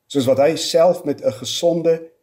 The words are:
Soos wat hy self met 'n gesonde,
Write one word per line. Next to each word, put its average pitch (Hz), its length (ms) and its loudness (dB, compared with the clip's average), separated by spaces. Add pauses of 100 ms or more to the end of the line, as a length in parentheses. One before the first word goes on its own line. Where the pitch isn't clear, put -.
Soos 135 180 -2
wat 131 140 2
hy 151 160 4
self - 480 0
met 143 180 -6
'n 131 100 0
gesonde, 165 800 -2 (140)